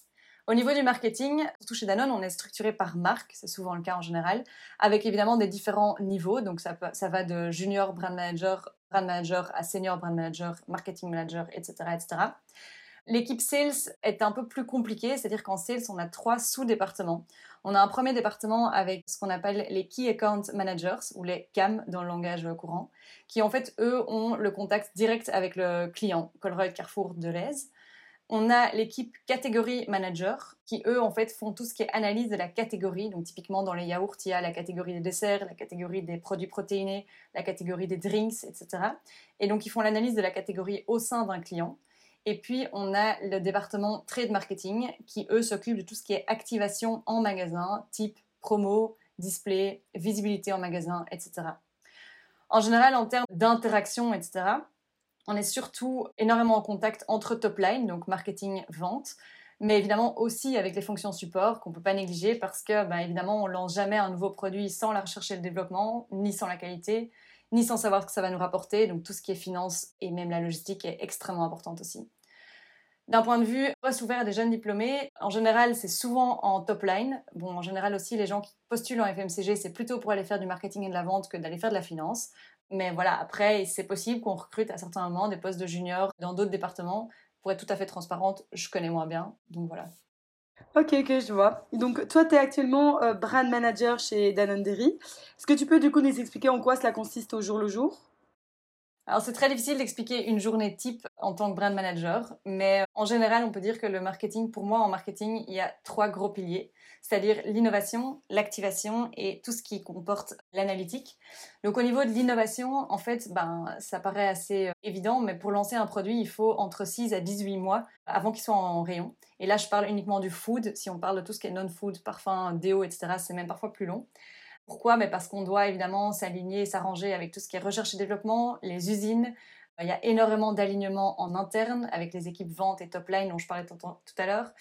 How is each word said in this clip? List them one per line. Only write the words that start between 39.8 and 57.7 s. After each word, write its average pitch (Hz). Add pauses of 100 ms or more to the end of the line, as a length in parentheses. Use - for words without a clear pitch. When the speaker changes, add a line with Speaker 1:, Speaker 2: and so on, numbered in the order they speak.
Speaker 1:
l'analyse 220
de 208
la 185
catégorie 190
au 226
sein 226
d'un 185
client. 170 (480)
Et 208
puis, 254
on 196
a 214
le 196
département 202
trade 240
marketing 202 (160)
qui, 214
eux, 226
s'occupent 226
de 190
tout 196
ce -
qui 311
est -
activation 226
en 226
magasin, 185
type 214 (220)
promo, 214 (200)
display, 196 (120)
visibilité 202
en 185
magasin, 175
et 165
cetera. - (880)
En 226
général, 233
en 226
termes 247
d'interaction, 226
et 185
cetera, 190 (600)
on 208
est 208
surtout 254 (100)
énormément 226
en 214
contact 220
entre 220
top 208
line, 220